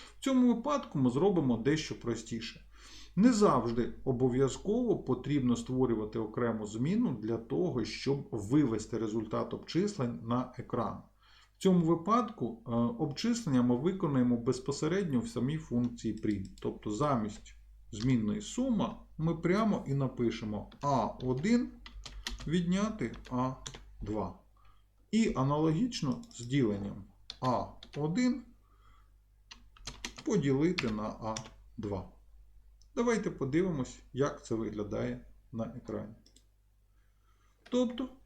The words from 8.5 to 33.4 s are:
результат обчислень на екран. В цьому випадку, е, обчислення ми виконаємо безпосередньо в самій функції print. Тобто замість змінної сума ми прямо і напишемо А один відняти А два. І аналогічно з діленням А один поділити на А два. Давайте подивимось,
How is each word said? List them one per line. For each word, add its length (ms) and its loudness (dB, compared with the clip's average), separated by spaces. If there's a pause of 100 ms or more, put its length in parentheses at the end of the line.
результат 560 -2
обчислень 680 -2
на 360 -2
екран. 440 -4 (580)
В 20 -8
цьому 240 6
випадку, 800 0
е, 80 -8
обчислення 880 2
ми 140 4
виконаємо 600 2
безпосередньо 840 0
в 80 -8
самій 300 -2
функції 560 -2
print. 320 -2 (140)
Тобто 300 -6
замість 640 -2 (380)
змінної 480 0
сума 640 -2 (160)
ми 160 0
прямо 520 2
і 80 -2
напишемо 760 -2 (120)
А 240 2
один 600 0 (800)
відняти 680 0 (180)
А 220 -2 (500)
два. 360 -4 (720)
І 260 4
аналогічно 960 0
з 100 -18
діленням 640 0 (360)
А 240 0 (320)
один 460 0 (1800)
поділити 640 2
на 120 -2
А 320 -4 (420)
два. 320 -4 (880)
Давайте 360 2
подивимось, 680 -2 (140)